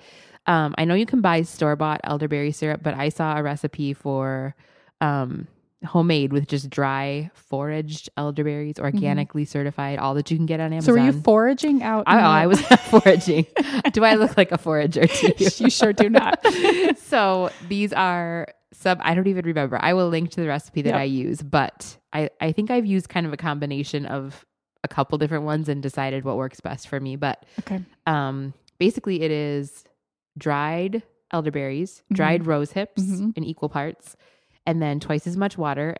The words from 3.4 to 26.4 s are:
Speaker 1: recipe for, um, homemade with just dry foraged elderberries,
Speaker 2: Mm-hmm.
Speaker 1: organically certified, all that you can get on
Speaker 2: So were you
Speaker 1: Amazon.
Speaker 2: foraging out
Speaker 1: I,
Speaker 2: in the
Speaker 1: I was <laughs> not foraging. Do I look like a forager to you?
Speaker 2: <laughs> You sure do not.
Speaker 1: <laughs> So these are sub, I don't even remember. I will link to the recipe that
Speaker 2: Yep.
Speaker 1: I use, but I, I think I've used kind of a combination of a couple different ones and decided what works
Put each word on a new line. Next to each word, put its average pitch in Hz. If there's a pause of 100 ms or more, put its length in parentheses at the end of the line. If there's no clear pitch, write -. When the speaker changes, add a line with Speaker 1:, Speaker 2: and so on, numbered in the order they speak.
Speaker 1:
recipe 147
for, 135 (460)
um, 139 (360)
homemade 160
with 143
just 139
dry 139
foraged 151
elderberries, 147
Speaker 2:
Mm-hmm. -
Speaker 1:
organically 143
certified, 143
all 135
that 147
you 165
can 160
get 160
on 160
Speaker 2:
So 160
were 240
you 247
Speaker 1:
Amazon. 254
Speaker 2:
foraging 247
out 214
Speaker 1:
I, 175
Speaker 2:
in 214
the 170
Speaker 1:
I 156
was 196
<laughs> -
not 254
foraging. 175 (460)
Do 214
I 220
look 220
like 185
a 170
forager 156
to -
you? 381
Speaker 2:
<laughs> -
You 240
sure 214
do 208
not. 247
Speaker 1:
<laughs> 381 (420)
So 190 (180)
these 202
are 175 (240)
sub, 180
I 165
don't 185
even 180
remember. 143
I 170
will 180
link 165
to -
the 160
recipe 147
that 143
Speaker 2:
Yep. -
Speaker 1:
I 139
use, 135
but - (160)
I, 151 (100)
I 160
think 214
I've 247
used 190
kind 170
of 151
a 147
combination 143
of 139 (380)
a -
couple 147
different 151
ones 151
and 143
decided 135
what 127
works 131